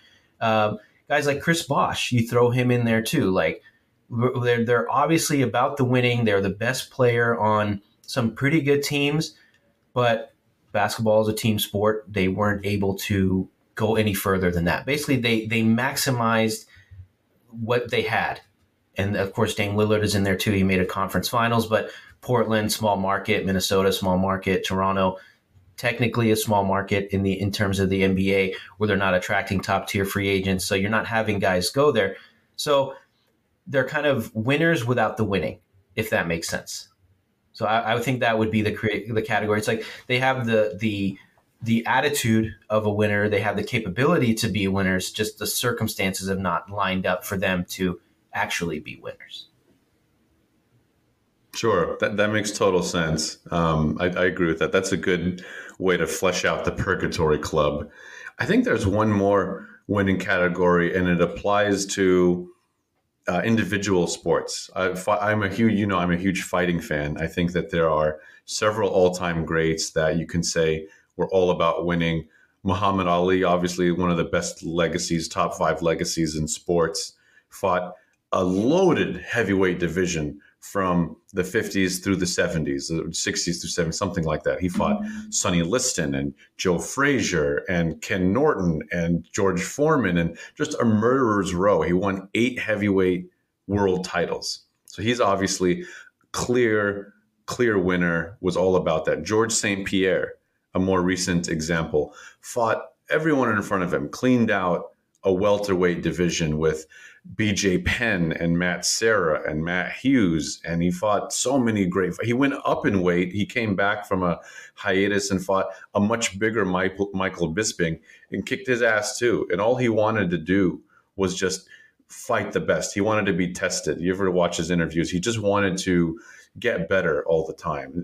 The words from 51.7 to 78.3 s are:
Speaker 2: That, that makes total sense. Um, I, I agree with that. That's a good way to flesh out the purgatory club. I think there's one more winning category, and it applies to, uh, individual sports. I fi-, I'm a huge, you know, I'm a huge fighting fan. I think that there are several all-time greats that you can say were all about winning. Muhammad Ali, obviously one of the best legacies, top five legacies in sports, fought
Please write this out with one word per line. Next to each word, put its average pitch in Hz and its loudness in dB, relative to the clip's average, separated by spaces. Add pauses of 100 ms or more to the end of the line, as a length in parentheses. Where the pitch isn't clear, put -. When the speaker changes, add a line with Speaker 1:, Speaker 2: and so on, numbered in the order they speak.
Speaker 2:
That, 110 -2
that 104 2
makes 107 -2
total 90 2
sense. 82 -2 (120)
Um, 78 0
I, 90 0
I 90 0
agree 85 0
with 80 0
that. 78 0
That's 95 0
a 92 0
good 87 -2 (360)
way 90 2
to 82 0
flesh - -2
out 82 0
the 87 0
purgatory 82 0
club. 73 0 (480)
I 120 -2
think 226 2
there's 113 0
one 107 2
more 98 0 (200)
winning 98 2
category, 87 2
and 90 2
it 87 4
applies 101 0
to, 90 2 (800)
uh, 92 0
individual 101 0
sports. - -2
I 92 0
fi-, 104 0
I'm 107 0
a 98 -2
huge, 107 2
you 101 0
know, 95 0
I'm 87 2
a 85 2
huge 90 -2
fighting 90 0
fan. 73 -4
I 82 -4
think 87 -2
that 85 -2
there 82 2
are 76 0 (240)
several 107 0
all-time 90 2
greats 80 0
that 80 2
you 80 -2
can 85 -2
say 80 0 (300)
were 90 -2
all 92 4
about 82 0
winning. 82 0 (360)
Muhammad 95 0
Ali, 92 4
obviously 87 2
one 87 0
of 85 2
the 82 0
best - -4
legacies, 85 -2
top 85 -2
five 80 0
legacies 80 -2
in 76 -2
sports, - -2 (360)
fought 90 -2 (360)